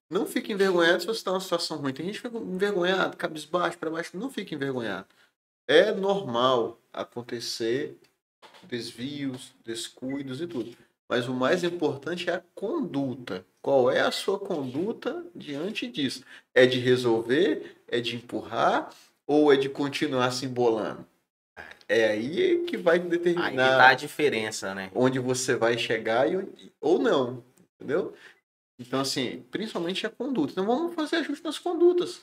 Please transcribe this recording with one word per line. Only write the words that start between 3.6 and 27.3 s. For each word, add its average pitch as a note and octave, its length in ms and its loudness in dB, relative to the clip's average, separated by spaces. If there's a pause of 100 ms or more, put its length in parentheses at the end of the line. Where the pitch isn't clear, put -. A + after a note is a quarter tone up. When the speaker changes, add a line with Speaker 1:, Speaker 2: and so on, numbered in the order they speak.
Speaker 1:
pra D#3+ 120 -6
baixo. E3 280 -8
Não B3+ 120 -6
fique F#3 240 -10
envergonhado. A#2+ 520 -6 (600)
É F#3+ 260 6
normal C3 840 0 (140)
acontecer A#2+ 1040 -6 (680)
desvios, B2+ 880 -8 (120)
descuidos C3 800 -8
e F3 40 -6
tudo. A#2+ 300 -8 (320)
Mas A#2+ 200 0
o B2+ 60 -4
mais D3+ 300 2
importante E3+ 680 -2
é E3+ 40 0
a F#3 80 -6 (120)
conduta. C#3 920 -4 (180)
Qual C3+ 280 6
é D#3 100 2
a E3+ 100 2
sua - 280 -2
conduta G3 840 -6 (100)
diante F3 520 -8
disso? C#3+ 380 -4 (300)
É B2+ 120 10
de B2+ 120 0
resolver? B2 1000 2 (120)
É A#2+ 120 -2
de A#2 160 -6
empurrar? C3 720 -2 (360)
Ou D3 260 6
é C3+ 40 10
de C3+ 120 0
continuar C#3 640 0
se B2+ 160 -4
embolando? A2+ 600 0 (840)
É A2 200 4
aí C3+ 560 2
que - 120 -4
vai F3 240 4
determinar E3+ 460 0
Speaker 2:
Aí - 60 -4
que C3 40 -6
tá C3 320 8
a C3+ 60 10
diferença, A2+ 800 -2
né? F#2+ 200 -8
Speaker 1:
onde B2+ 240 2
você B2+ 380 0
vai A#2 200 2
chegar A#2 540 0
e F#3 60 0
onde, - 440 -10
ou D#3+ 200 4
não, C3 440 0 (300)